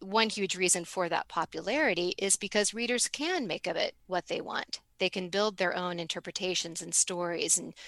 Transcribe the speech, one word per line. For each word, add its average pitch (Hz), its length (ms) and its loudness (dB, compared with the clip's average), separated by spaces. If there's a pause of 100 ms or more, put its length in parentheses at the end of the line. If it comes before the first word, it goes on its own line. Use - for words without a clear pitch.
one 214 300 4
huge 190 260 -2
reason 180 280 2
for 175 240 -2
that - 200 -2
popularity 180 920 0
is 196 180 2
because 208 380 2
readers 233 340 0
can 320 380 -2
make 160 200 -4
of 170 100 -2
it - 180 0 (120)
what 180 220 -2
they 160 120 -2
want. - 400 -6 (180)
They 185 120 2
can 185 180 -4
build 202 300 2
their 180 180 2
own 180 240 -2
interpretations 170 800 -4
and 170 120 -6
stories 175 640 2
and 160 160 -10 (140)